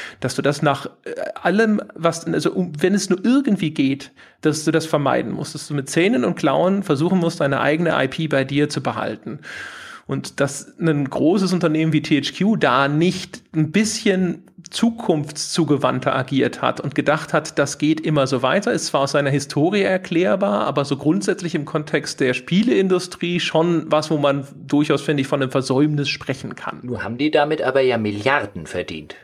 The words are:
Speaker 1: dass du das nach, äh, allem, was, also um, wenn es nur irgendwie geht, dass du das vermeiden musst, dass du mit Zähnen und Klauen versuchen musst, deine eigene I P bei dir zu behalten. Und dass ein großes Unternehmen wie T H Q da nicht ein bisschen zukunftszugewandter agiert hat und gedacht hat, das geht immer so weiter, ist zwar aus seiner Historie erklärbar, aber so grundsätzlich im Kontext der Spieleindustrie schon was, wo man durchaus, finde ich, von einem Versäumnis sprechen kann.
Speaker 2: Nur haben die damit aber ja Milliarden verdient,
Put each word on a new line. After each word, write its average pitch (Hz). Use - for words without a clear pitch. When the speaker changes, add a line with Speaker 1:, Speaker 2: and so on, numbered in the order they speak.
Speaker 1:
dass 127
du 139
das 143
nach, 143
äh, 98
allem, 208
was, 165
also 165
um, 180
wenn 185
es 196
nur 185
irgendwie 220
geht, 135
dass 151
du 165
das 156
vermeiden 127
musst, -
dass -
du 151
mit 143
Zähnen 226
und 175
Klauen 175
versuchen 175
musst, 165
deine 139
eigene 160
I 131
P 156
bei 135
dir 143
zu 131
behalten. 110
Und 135
dass -
ein 147
großes 185
Unternehmen 160
wie 151
T 143
H -
Q 208
da 139
nicht 165
ein 156
bisschen 190
zukunftszugewandter 147
agiert 127
hat 127
und -
gedacht 147
hat, 151
das 139
geht 156
immer 147
so 123
weiter, 202
ist 180
zwar 139
aus 139
seiner 143
Historie 147
erklärbar, 190
aber 143
so 139
grundsätzlich 160
im 151
Kontext 147
der 127
Spieleindustrie 185
schon 165
was, 151
wo 156
man 139
durchaus, 143
finde 147
ich, 135
von 143
einem 131
Versäumnis 139
sprechen -
kann. -
Speaker 2:
Nur 120
haben 113
die 151
damit 156
aber 131
ja 127
Milliarden 104
verdient, 82